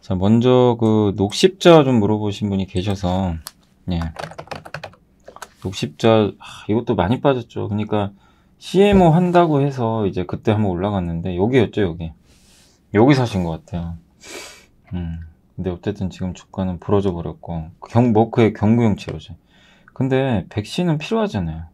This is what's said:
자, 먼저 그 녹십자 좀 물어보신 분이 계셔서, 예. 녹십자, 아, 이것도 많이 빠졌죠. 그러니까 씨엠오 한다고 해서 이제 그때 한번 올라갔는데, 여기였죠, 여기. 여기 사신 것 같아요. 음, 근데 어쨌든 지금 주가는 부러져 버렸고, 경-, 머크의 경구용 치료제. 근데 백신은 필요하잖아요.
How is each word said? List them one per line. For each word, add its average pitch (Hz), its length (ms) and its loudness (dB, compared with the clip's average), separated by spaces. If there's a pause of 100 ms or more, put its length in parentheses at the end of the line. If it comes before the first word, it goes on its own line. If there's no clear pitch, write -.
자, 95 140 -6
먼저 120 640 4
그 107 360 2
녹십자 156 720 4
좀 131 140 2
물어보신 104 500 -2
분이 98 180 -2
계셔서, 92 680 -4 (560)
예. 85 80 -2 (1600)
녹십자, 110 760 0
아, - 80 -20 (220)
이것도 117 280 -2
많이 92 260 0
빠졌죠. 113 480 -2
그러니까 104 420 -4 (460)
씨엠오 190 540 4
한다고 175 500 4
해서 113 460 -2
이제 90 180 -4
그때 - 260 -2
한번 104 200 2
올라갔는데, 90 680 -4
여기였죠, 107 460 0
여기. 82 280 -6 (840)
여기 120 200 6
사신 107 320 0
것 82 60 -4
같아요. 85 440 -10 (1000)
음, 82 260 -8 (360)
근데 92 140 -6
어쨌든 95 400 -6
지금 92 240 -8
주가는 90 460 -8
부러져 101 340 0
버렸고, 82 560 -10 (120)
경-, 120 300 2
머크의 110 420 2
경구용 110 440 2
치료제. - 380 -14 (580)
근데 131 560 -2
백신은 156 480 -4
필요하잖아요. 104 680 -4 (100)